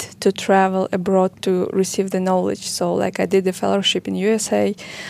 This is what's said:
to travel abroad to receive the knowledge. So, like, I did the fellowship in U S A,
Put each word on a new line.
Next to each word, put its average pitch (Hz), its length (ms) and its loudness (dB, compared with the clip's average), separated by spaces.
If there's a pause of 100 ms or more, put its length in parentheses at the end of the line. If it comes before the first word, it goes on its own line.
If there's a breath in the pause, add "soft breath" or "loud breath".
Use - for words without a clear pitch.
(220)
to 196 100 2
travel 190 600 2
abroad 185 520 2
to 185 280 0
receive 190 380 0
the 185 100 -2
knowledge. 185 480 0
So, 175 280 -2
like, 196 240 -2
I 190 80 0
did 190 160 2
the 185 100 -2
fellowship 196 540 0
in 196 80 -4
U 190 160 0
S 220 200 -2
A, 208 240 2 (340 loud breath)